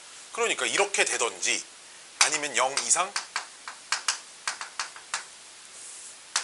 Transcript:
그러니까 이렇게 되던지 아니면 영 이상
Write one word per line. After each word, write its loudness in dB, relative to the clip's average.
그러니까 4
이렇게 6
되던지 2
아니면 4
영 6
이상 4